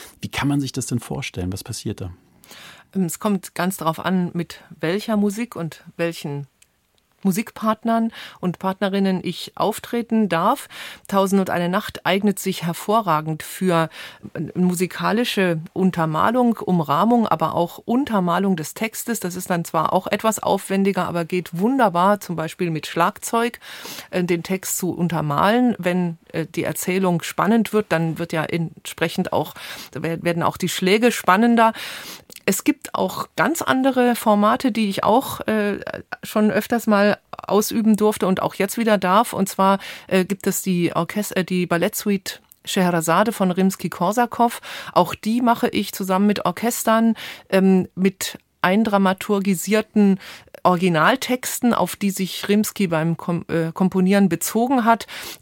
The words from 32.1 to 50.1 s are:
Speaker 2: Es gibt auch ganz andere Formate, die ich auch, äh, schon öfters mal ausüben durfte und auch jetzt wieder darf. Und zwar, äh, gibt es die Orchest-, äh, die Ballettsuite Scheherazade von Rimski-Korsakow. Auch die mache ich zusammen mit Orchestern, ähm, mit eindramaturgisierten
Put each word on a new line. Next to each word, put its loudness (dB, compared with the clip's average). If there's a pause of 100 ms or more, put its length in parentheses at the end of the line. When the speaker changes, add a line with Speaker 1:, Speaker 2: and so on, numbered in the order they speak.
Speaker 2:
Es 0
gibt -2
auch -4
ganz 2
andere 2
Formate, 2
die 0
ich -4
auch, 2
äh, 0 (420)
schon 2
öfters 0
mal 4 (120)
ausüben 2
durfte 0
und 2
auch -2
jetzt -2
wieder 2
darf. 2
Und -2
zwar, 2 (280)
äh, 2
gibt -4
es -2
die 0
Orchest-, -4
äh, 0
die -2
Ballettsuite -2 (240)
Scheherazade 2
von 0
Rimski-Korsakow. 0 (320)
Auch 2
die -2
mache 2
ich -4
zusammen 0
mit 0
Orchestern, 2 (340)
ähm, 4
mit -2 (240)
eindramaturgisierten 2 (420)